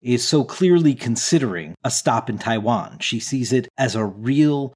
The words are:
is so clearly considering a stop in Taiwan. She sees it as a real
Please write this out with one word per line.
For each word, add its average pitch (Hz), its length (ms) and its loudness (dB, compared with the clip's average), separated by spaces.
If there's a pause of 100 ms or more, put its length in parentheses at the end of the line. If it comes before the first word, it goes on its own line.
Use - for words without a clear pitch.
is 120 240 0
so 147 160 4
clearly 170 540 4
considering 113 880 -2
a 131 80 -4
stop - 360 0
in 107 100 -4
Taiwan. 113 600 -2
She - 220 -4
sees 123 320 -4
it 127 160 2 (100)
as 127 160 0
a 110 100 -2
real 135 720 0